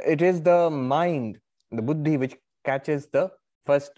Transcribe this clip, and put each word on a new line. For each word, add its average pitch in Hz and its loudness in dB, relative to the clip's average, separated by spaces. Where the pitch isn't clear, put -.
it 156 0
is 175 2
the 170 4
mind, 139 -2
the 113 -6
buddhi, 151 0
which 131 -4
catches 139 -4
the 180 -2
first 143 0